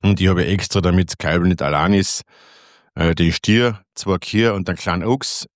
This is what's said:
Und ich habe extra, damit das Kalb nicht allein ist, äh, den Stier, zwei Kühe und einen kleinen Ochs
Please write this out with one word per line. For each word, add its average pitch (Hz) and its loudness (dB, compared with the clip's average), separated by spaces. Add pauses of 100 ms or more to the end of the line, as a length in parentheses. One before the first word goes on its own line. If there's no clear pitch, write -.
Und 95 2
ich 92 4
habe 92 2
extra, 95 -2
damit 90 2
das - -10
Kalb 85 0
nicht 90 2
allein 73 0
ist, - 0 (720)
äh, 82 0
den 85 2
Stier, 110 0 (120)
zwei 95 -2
Kühe 110 0
und 95 -4
einen 87 -6
kleinen 87 -4
Ochs 127 -4 (100)